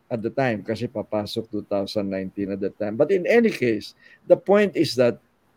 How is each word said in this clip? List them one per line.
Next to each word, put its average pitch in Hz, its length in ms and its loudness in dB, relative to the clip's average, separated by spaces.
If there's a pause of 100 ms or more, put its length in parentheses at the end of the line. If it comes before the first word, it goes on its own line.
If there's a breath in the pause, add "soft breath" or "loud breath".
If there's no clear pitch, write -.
at 117 120 -4
the 113 80 -4
time, 117 340 -2
kasi 113 240 -4
papasok 107 640 -6
two 104 160 -6
thousand 101 420 -4
nineteen 95 420 -6
at 98 80 -6
the 98 100 -2
time. 104 260 -6
But 147 160 2
in 180 160 0
any 226 220 4
case, 113 460 -2 (320 soft breath)
the - 100 6
point 202 380 2
is 143 200 0
that 120 240 2 (380)